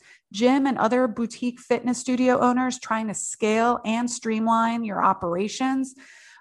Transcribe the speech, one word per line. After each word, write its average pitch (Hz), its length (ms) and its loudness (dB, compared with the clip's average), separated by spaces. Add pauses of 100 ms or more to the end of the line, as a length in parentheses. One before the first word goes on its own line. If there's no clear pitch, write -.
(320)
gym 254 340 4
and 254 120 0
other 247 300 2
boutique 233 500 -6
fitness 240 400 -2
studio 254 400 2
owners 247 400 2
trying 220 300 -4
to 196 60 -6
scale 226 720 0
and 233 240 -2
streamline 226 760 0
your 185 200 -2
operations, 202 920 -2 (460)